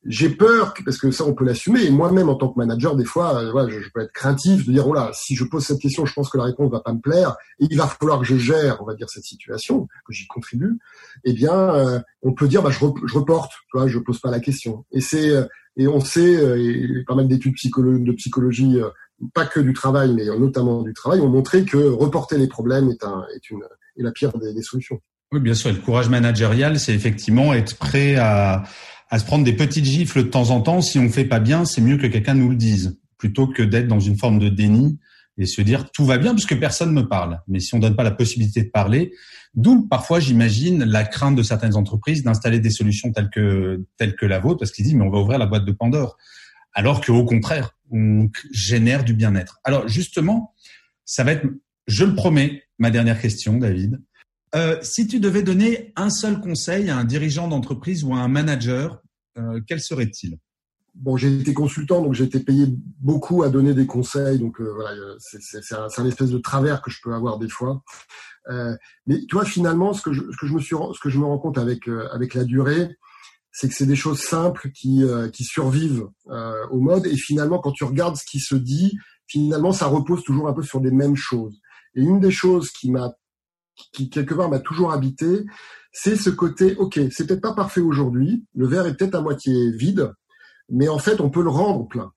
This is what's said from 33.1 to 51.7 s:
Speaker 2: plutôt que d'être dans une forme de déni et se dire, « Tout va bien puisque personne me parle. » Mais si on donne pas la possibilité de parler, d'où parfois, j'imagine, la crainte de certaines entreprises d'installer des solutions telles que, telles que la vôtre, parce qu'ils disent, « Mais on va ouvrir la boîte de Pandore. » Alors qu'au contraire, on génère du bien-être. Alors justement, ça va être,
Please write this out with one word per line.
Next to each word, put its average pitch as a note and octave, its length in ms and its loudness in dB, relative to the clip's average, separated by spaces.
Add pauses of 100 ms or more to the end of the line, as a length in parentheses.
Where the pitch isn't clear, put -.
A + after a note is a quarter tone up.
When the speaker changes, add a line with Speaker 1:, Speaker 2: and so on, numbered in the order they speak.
Speaker 2:
plutôt B2+ 320 0
que A#2+ 160 0
d'être A2+ 240 2
dans G#2+ 100 4
une G2+ 180 2
forme A2 220 2
de G2+ 120 2
déni G#2+ 500 4 (360)
et F#2+ 100 -2
se - 160 -4
dire, « B2+ 300 0
Tout D3+ 120 2
va C3 140 4
bien G#3 140 2
puisque G3+ 240 2
personne D#3 360 0
me B2+ 160 2
parle. » E2+ 400 -2
Mais F#2+ 100 -2
si - 160 -6
on A#2 60 4
donne A2 160 4
pas A#2+ 80 2
la G#2 80 2
possibilité A2+ 500 0
de G#2 80 -2
parler, A2+ 420 2 (400)
d'où G#3+ 360 4
parfois, E3+ 320 0
j'imagine, B2+ 640 4
la G#2+ 180 2
crainte C#3 320 0
de A#2+ 80 4
certaines G#2+ 320 0
entreprises A2 480 0
d'installer A#2 380 2
des A2 100 2
solutions G#2+ 400 0
telles G#2 200 -2
que, F#2+ 540 0 (120)
telles G#2 180 -2
que G#2 120 -2
la F#2+ 120 2
vôtre, C#3+ 220 0
parce G#2 100 -4
qu'ils G#2 140 -4
disent, « D3+ 120 2
Mais G#2+ 80 4
on G2 60 2
va G2+ 80 0
ouvrir A#2 220 2
la A2 60 0
boîte G2+ 180 0
de G2+ 80 -2
Pandore. » A#2+ 440 0 (580)
Alors A#2 300 0
qu'au A#2+ 200 4
contraire, A#2+ 520 -2 (140)
on A2 380 2 (240)
génère A#2 500 2
du A#2 120 2
bien-être. G#2 500 0
Alors C3 240 0
justement, F3+ 640 -2 (520)
ça - 180 -2
va C#3+ 80 2
être, D3 140 -2 (400)